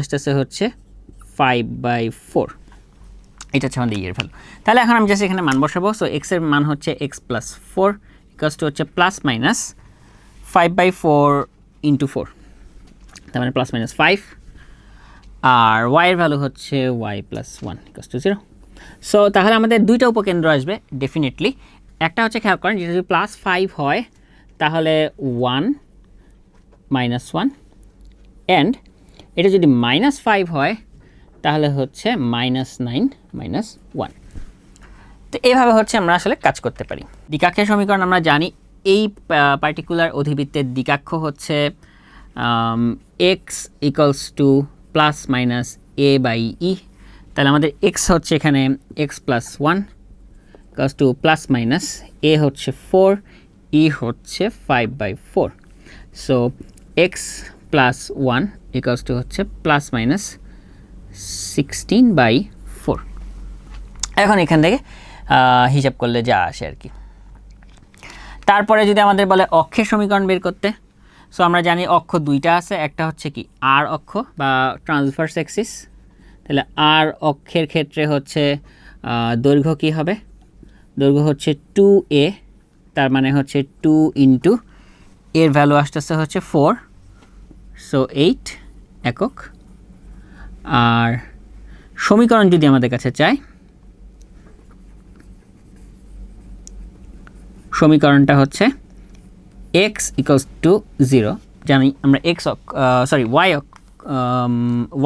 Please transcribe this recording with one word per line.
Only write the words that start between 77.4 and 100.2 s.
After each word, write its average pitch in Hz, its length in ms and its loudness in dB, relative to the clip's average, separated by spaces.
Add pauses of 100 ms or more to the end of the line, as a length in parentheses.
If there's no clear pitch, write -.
ক্ষেত্রে 156 300 -4 (100)
হচ্ছে, 143 300 -4 (140)
আহ, 117 800 -6 (100)
দৈর্ঘ্য 147 380 4
কি 156 80 0
হবে? 160 240 -2 (840)
দৈর্ঘ্য 143 300 4
হচ্ছে 147 220 0 (260)
টু 196 120 6 (220)
এ, 147 160 4 (680)
তার 135 200 2
মানে 135 220 2
হচ্ছে 139 220 -2 (240)
টু 156 300 4 (120)
into 131 280 4 (880)
এর 160 160 4
ভ্যালু 147 260 4
আসতেছে 147 380 -4
হচ্ছে 156 200 -4 (100)
ফোর, 156 220 2 (1160)
so 143 80 0 (260)
এইট 226 200 0 (640)
একক। 220 240 -4 (1300)
আর 117 460 2 (960)
সমীকরণ 226 480 6
যদি 156 180 4
আমাদের 123 220 2
কাছে 123 160 -4 (100)
চায়, 196 160 4 (4000)
সমীকরণটা 143 640 6
হচ্ছে 139 240 0 (1300)
x - 20 -18 (260)